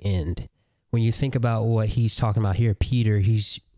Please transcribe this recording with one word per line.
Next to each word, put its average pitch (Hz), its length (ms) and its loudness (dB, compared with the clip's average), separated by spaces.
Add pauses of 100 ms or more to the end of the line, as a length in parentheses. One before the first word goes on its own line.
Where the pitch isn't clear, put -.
end. 87 440 -2 (440)
When 117 120 2
you 113 80 2
think 131 240 -2
about 117 280 0
what 110 260 0
he's 113 260 0
talking 110 260 0
about 98 140 0
here, 113 180 2
Peter, 110 460 0
he's 104 400 0 (180)